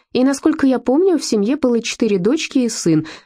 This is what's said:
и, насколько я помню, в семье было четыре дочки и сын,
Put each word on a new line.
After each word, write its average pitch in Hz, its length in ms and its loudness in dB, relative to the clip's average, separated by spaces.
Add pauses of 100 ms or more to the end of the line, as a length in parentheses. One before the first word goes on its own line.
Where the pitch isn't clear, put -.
(140)
и, 247 100 2
насколько 277 440 0
я 254 100 2
помню, 311 400 2
в - 80 -6
семье 220 300 0
было 240 260 0
четыре 214 380 -2
дочки 262 400 -2
и 240 100 0
сын, 160 380 0 (180)